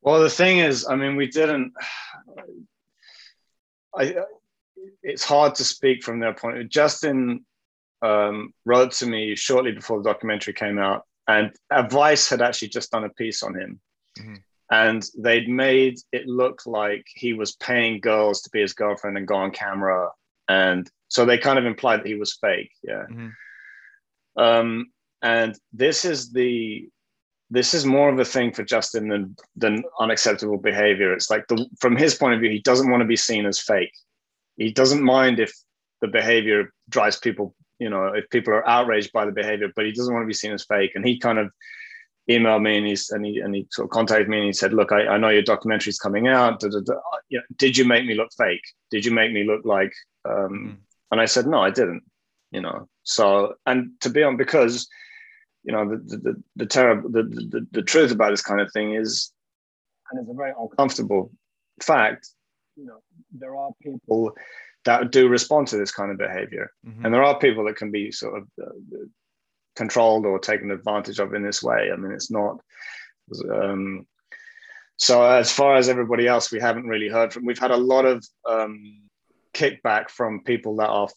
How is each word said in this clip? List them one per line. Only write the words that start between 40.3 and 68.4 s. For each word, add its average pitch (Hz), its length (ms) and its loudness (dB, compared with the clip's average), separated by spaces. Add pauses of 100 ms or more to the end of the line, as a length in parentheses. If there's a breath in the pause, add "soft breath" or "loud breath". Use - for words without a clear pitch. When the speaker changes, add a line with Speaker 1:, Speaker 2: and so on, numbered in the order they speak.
Speaker 1:
seen 107 200 -6
as 98 100 -10
fake. 101 320 0
And 98 100 -4
he 123 140 0
kind 117 180 0
of 104 140 -2 (760 loud breath)
emailed 113 320 4
me 107 160 2
and 104 100 -2
he's, 101 220 -4
and 104 160 -6
he, 104 140 -6
and 101 140 -6
he 98 160 -6
sort - 180 -6
of - 40 -10
contacted 107 380 2
me 107 80 0
and 104 80 0
he 101 80 0
said, 98 200 0
"Look, 107 180 2
I, 107 160 4
I 104 100 2
know 110 120 2
your 104 120 6
documentary's 107 580 -2
coming 104 280 0
out. 123 340 4
Da, 104 80 -2
da, 104 100 -4
da. 113 140 -4 (340)
You 123 120 -6
know, - 40 -10 (140)
did 131 200 4
you 131 60 4
make 123 220 4
me 113 100 -2
look 113 220 -2
fake? 101 260 0 (280)
Did 104 140 -4
you 120 60 0
make 113 220 2
me 104 100 0
look 107 220 -2
like," 98 280 0 (300)
um, 113 100 -4 (160)
Speaker 2:
Mm. 104 280 -12 (340)
Speaker 1:
and 110 100 2
I 113 40 4
said, 120 220 0
"No, 151 120 2
I 98 100 4
didn't," 98 340 -2 (480)
you - 100 -8
know? - 260 -10 (160)
So, 101 520 2 (100)
and 127 260 0 (100)
to 135 80 -2
be 143 140 2
honest, 135 140 2
because, 123 500 2 (760 loud breath)
you - 100 -6
know, 107 160 -2
the, 110 80 -4
the, - 200 -12
the, - 260 -6 (120)
the 113 100 -6
terrible, 117 440 2
the, 113 140 0
the, - 180 -8
the, - 320 -8
the 110 100 -4
truth 151 280 4
about 107 200 2
this 101 100 -2
kind 101 200 -2
of 101 100 -4
thing 107 240 -4
is, 110 380 -6 (760)
and 127 120 -10
it's - 80 -14
a - 40 -12
very 139 240 -8
uncomfortable 113 760 -2 (520)
fact, 113 460 0 (480)
you - 80 -20
know, 113 160 -20 (380)
there 131 160 -14
are 139 160 -8 (100)
people 113 540 -2 (500 loud breath)
that 120 260 2
do 127 160 8
respond 123 400 2
to 107 100 -4
this 101 140 -4
kind 101 200 -6
of 95 60 -8
behavior. 95 540 -8 (160)
Speaker 3:
Mm-hmm. 113 180 -14
Speaker 1:
And 117 80 2
there 127 100 6
are 143 160 4
people 110 260 4
that 107 100 -4
can 107 160 -10
be 104 200 -6
sort 104 260 -10
of, 98 100 -14 (140)